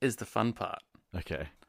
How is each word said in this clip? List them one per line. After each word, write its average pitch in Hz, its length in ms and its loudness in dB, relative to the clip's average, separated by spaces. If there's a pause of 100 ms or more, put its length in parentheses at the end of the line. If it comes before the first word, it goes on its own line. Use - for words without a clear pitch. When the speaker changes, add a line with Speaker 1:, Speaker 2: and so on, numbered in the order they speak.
Speaker 1:
is 123 140 4
the - 100 -8
fun 113 280 2
part. - 280 -4 (340)
Speaker 2:
Okay. 78 340 -4 (200)